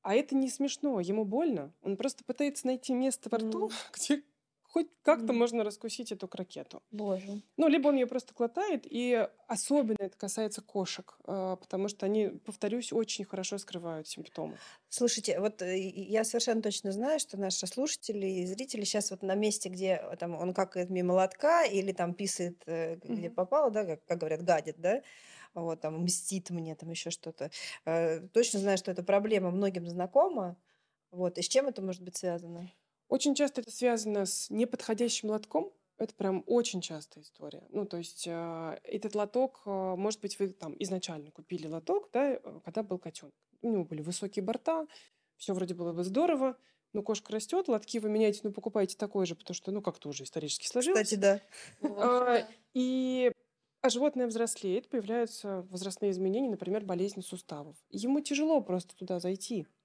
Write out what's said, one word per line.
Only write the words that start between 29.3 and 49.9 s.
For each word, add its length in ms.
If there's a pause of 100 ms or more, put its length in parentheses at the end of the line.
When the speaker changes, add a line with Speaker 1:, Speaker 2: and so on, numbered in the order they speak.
Speaker 2:
многим 360
знакома. 720 (540)
Вот, 260
и 40
с 80
чем 180
это 140
может 220
быть 140
связано? 540 (380)
Speaker 1:
Очень 260
часто 260
это 100
связано 540
с 240
неподходящим 800
лотком. 420 (260)
Это 160
прям 320
очень 360
частая 420
история. 460
Ну, 160
то 120
есть, 300
э, 560
этот 320
лоток, 500
э, 300
может 260
быть, 180
вы 100
там 300
изначально 520
купили 360
лоток, 460
да, 200
э, 300
когда 200
был 160
котенок. 340 (280)
У 100
него 140
были 180
высокие 400
борта, 420 (520)
все 180
вроде 180
было 200
бы 100
здорово, 540 (360)
но 80
кошка 320
растет, 340
лотки 320
вы 100
меняете, 340
ну, 80
покупаете 460
такой 280
же, 100
потому 200
что, 160
ну, 100
как-то 280